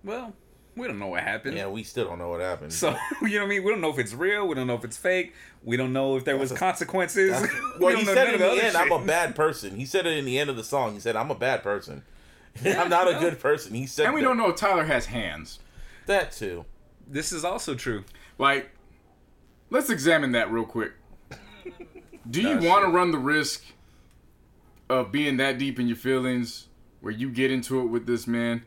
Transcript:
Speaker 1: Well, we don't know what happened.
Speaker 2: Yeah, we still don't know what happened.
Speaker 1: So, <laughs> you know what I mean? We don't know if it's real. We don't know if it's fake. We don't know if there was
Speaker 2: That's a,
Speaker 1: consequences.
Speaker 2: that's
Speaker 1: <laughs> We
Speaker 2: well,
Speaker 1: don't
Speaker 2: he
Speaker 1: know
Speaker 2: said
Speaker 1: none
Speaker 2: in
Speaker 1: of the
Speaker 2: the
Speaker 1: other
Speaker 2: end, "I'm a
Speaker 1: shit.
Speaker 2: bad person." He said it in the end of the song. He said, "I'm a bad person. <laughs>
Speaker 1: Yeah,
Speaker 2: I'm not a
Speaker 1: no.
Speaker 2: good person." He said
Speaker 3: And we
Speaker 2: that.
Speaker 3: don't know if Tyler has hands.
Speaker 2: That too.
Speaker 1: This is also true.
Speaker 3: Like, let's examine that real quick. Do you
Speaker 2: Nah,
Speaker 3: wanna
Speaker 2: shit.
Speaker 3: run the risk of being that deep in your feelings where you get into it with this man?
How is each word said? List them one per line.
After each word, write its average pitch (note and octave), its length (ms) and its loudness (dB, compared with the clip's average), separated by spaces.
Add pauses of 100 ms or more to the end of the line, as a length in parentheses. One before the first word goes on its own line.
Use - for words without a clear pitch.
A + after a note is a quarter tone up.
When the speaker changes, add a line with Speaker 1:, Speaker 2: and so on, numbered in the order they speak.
Speaker 1:
Well, A3+ 300 -10 (420)
we B3 100 -8
don't G#2+ 120 -6
know G2+ 100 -6
what F2 140 -2
happened. A2 340 -4
Speaker 2:
Yeah, G2 120 -4
we A2 140 -6
still G#2+ 240 -4
don't E2+ 120 -8
know F2 120 -6
what E2+ 100 -4
happened. E2+ 320 -4
Speaker 1:
So, - 240 0 (120)
<laughs> - 140 -6
you A3+ 120 0
know G#3 60 2
what G3+ 40 -2
I - 20 -4
mean? G3 180 -2
We G#3 60 2
don't A3 100 -2
know D#3+ 100 0
if C#3 80 -4
it's A2 160 -4
real. G3 320 0
We D#3+ 80 -2
don't C3 120 -4
know B2 80 0
if A#2 100 -6
it's A2 120 -10
fake. F3+ 380 0 (280)
We A#2 140 -2
don't B2+ 160 0
know C3+ 240 2
if B2+ 80 -2
there C#3 120 2
was C3+ 140 0
Speaker 2:
That's B2 100 -6
a, F#3 40 0
Speaker 1:
consequences. F#3 680 2 (100)
Speaker 2:
that's - 120 0
Speaker 1:
<laughs> - 260 -6
We F3+ 60 4
Speaker 2:
well, F#3 80 8
Speaker 1:
don't A3 80 2
Speaker 2:
he G#3 60 2
Speaker 1:
know G3 80 4
Speaker 2:
said B3+ 100 8
Speaker 1:
none A#3+ 40 2
Speaker 2:
in A#3 60 2
Speaker 1:
of F#3 60 2
the F3+ 60 6
Speaker 2:
the G3 60 4
Speaker 1:
other G3 100 2
Speaker 2:
end, G#3 140 2
"I'm F3 160 4
a D#3+ 60 4
Speaker 1:
shit. A#2 80 -4
Speaker 2:
bad D#3+ 300 0
person." C#3 400 -2
He C3 80 -6
said F3 220 0
it D#3+ 100 2
in C#3+ 80 -2
the C3 140 0
end D3 120 0
of B2+ 60 -4
the A2 80 -8
song. B2+ 300 -2
He G2+ 60 -12
said, A2+ 160 0
"I'm A#2+ 140 -2
a B2+ 40 -2
bad A#2+ 280 0
person. F#2+ 460 -6
<laughs> - 40 -20 (500)
Speaker 1:
Yeah, F3 200 2
Speaker 2:
I'm F3 80 2
not F3+ 180 6
a E3+ 40 4
Speaker 1:
no. D3 80 0
Speaker 2:
good E3 200 0
person." C#3 340 0
He B2+ 120 -6
said D3+ 200 0
Speaker 3:
And C#4 80 2
we D4+ 60 0
Speaker 2:
that. C4+ 60 2
Speaker 3:
don't B3+ 100 4
know A3 140 2
if E3+ 60 -2
Tyler F#3 280 2
has C#3 220 0
hands. F2 520 -8 (480)
Speaker 2:
That G3 260 0
too. F2+ 320 -8 (420)
Speaker 1:
This C#3+ 260 -6
is D#3+ 140 -6
also F3+ 280 -4
true. A2+ 300 -6 (340)
Speaker 3:
Like, C#3 320 2 (1000)
let's B3 180 0
examine D3 440 4
that A2 180 2
real A2+ 140 0
quick. A2 280 -4 (1400)
Do D3 120 0
you D4 180 2
Speaker 2:
Nah, E3+ 80 4
Speaker 3:
wanna G3 180 8
Speaker 2:
shit. E3+ 80 4
Speaker 3:
run F3+ 160 4
the D#3 80 2
risk D3 460 0 (1300)
of B2 200 0
being C#3+ 280 0
that C3+ 200 0
deep C3 220 -4
in B2 80 0
your A#2 80 -2
feelings B2+ 720 -2 (340)
where G#2+ 120 -8
you B2 180 -4
get B2+ 200 2
into C3 300 0
it B2 60 -2
with A2+ 200 -2
this A#2+ 200 -2
man? A#2 400 -2